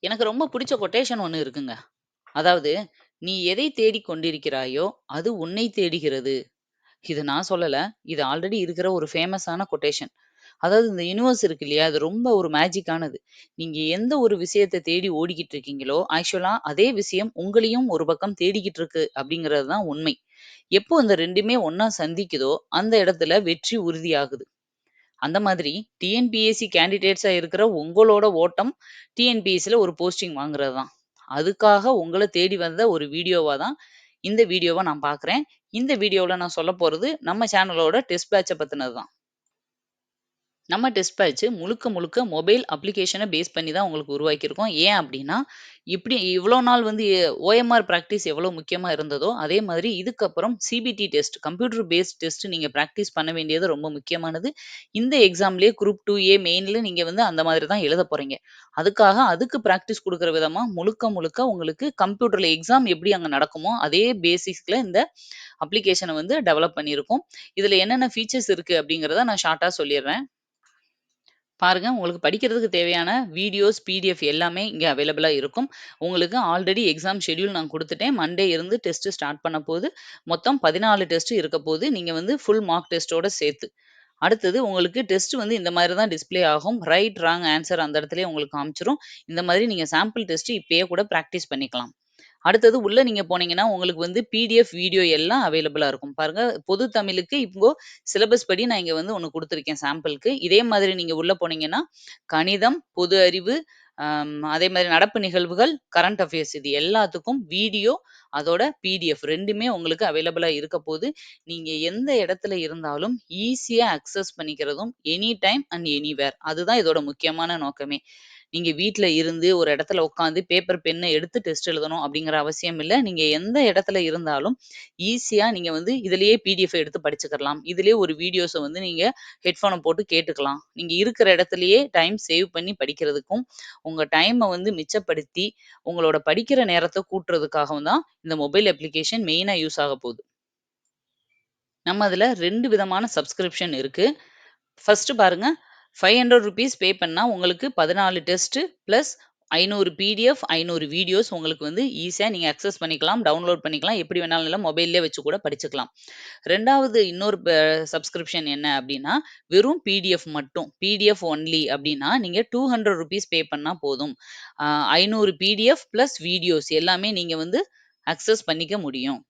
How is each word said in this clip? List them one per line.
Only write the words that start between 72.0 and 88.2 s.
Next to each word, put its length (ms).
படிக்கிறதுக்கு 480
தேவையான 420
வீடியோஸ், 520
பி 160
டி 100
எஃப் 160
எல்லாமே 440
இங்க 200
அவைலபிளா 420
இருக்கும். 380
உங்களுக்கு 440
already 440
எக்ஸாம் 340
ஷெட்யூல் 340
நான் 160
கொடுத்துட்டேன். 460
மண்டே 320
இருந்து 340
டெஸ்ட் 260
ஸ்டார்ட் 320
பண்ண 200
போது, 280
மொத்தம் 380
பதினாலு 440
டெஸ்ட் 260
இருக்க 280
போது, 300
நீங்க 220
வந்து 260
ஃபுல் 260
மார்க் 260
டெஸ்டோட 420
சேர்த்து. 360
அடுத்தது 400
உங்களுக்கு 400
டெஸ்ட் 340
வந்து 180
இந்த 160
மாதிரி 240
தான் 160
டிஸ்ப்ளே 360
ஆகும். 380
ரைட், 340
ராங் 300
ஆன்சர் 300
அந்த 180
இடத்துலயே 320